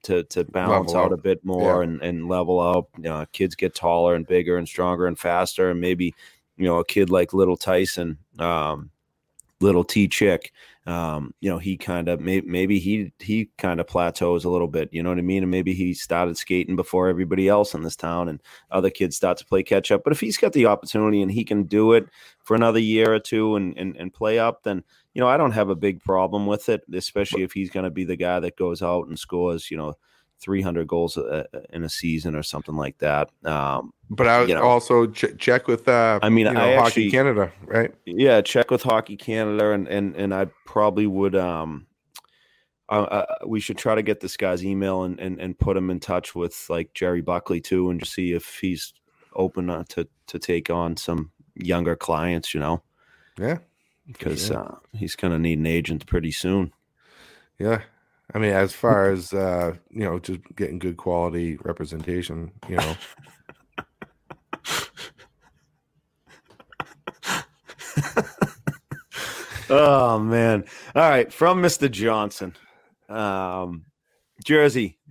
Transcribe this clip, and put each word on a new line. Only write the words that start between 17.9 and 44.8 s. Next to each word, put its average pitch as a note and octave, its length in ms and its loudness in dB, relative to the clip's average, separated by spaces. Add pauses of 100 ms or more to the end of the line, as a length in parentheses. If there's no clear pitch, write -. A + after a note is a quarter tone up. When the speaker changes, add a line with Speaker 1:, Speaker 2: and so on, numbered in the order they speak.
Speaker 1:
town E2+ 320 -4
and D2+ 120 -10 (300)
other F#2+ 200 2
kids F2 260 -2
start F2+ 220 0
to - 80 -20
play F#2+ 180 0
catch G2 260 0
up. G2+ 140 2
But D3 80 2
if - 80 0
he's - 160 -2
got - 160 2
the C3 140 6
opportunity G#2+ 560 2
and G2 100 -2
he A2+ 100 -2
can G#2 220 0
do G#2+ 280 4
it A2 140 6 (360)
for - 120 0
another A2+ 240 4
year A2 340 4
or A2 60 4
two G#2+ 380 0
and, F#2 200 -4
and, F2+ 200 -8
and F2+ 180 -10
play A2 240 0
up, A2+ 240 0
then, F#2+ 220 -4 (300)
you B2 60 -4
know, B2 80 4
I C3+ 80 6
don't D3 160 2
have G#2 180 2
a F#2 40 -2
big F2+ 300 -2
problem F#2+ 420 0
with G#2 220 -2
it, G#2+ 140 0 (100)
especially F#2+ 500 -4
if F#2 100 -4
he's G2 180 -6
gonna F#2 200 -4
be F2 140 -6
the F2 120 -6
guy F2+ 220 -2
that F2 180 -6
goes F2 260 -4
out F2 260 -2
and E2 100 -12
scores, F2 520 -4
you D#2 60 -8
know, D2+ 180 -8 (500)
three G2 160 -2
hundred E2+ 260 -2
goals E2+ 300 -2
a, C#2+ 380 -4
a, - 200 -16
in E2 100 -8
a D#2+ 40 -8
season D#2+ 480 -4
or D#2 60 -6
something D#2 340 -8
like C#2 220 -6
that. D2 320 0 (160)
Um, C#2+ 460 -2 (180)
Speaker 2:
But A#2 180 2
I A#2+ 120 6
would A#2+ 100 4
Speaker 1:
you E2+ 40 2
know. D#2+ 80 0
Speaker 2:
also A#2+ 440 6
ch-, A2 320 -4
check B2 280 2
with, A#2 220 0
uh, A2+ 340 4
Speaker 1:
I G#2+ 60 4
mean, A2+ 180 6
Speaker 2:
you G#2+ 60 2
know, A#2+ 80 2
Speaker 1:
I B2 140 6
Speaker 2:
Hockey B2 100 8 (220)
Speaker 1:
actually G2 40 0
Speaker 2:
Canada, A#2 420 2 (120)
right? A2+ 300 0 (100)
Speaker 1:
Yeah, A2 380 6
check - 280 2
with B2 120 2
Hockey A2 340 0
Canada, G#2+ 560 0
and, G2 160 -2
and, G2+ 260 -2
and G2 200 -2
I F#2+ 120 0 (200)
probably G#2+ 400 2
would, G2 280 0
um, D#2+ 520 -4 (1040)
uh, G#2 180 2
uh, G2+ 180 0 (200)
we G#2+ 140 -4
should - 180 -8
try A2+ 160 2
to G#2+ 80 4
get G2+ 180 -2
this - 160 -10
guy's F2+ 260 0
email F#2+ 420 -2